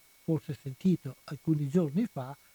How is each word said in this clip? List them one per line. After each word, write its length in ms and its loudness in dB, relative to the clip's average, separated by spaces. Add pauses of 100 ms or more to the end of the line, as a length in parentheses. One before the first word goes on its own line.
(240)
forse 360 -2
sentito 640 0
alcuni 440 0
giorni 360 2
fa, 300 -8 (200)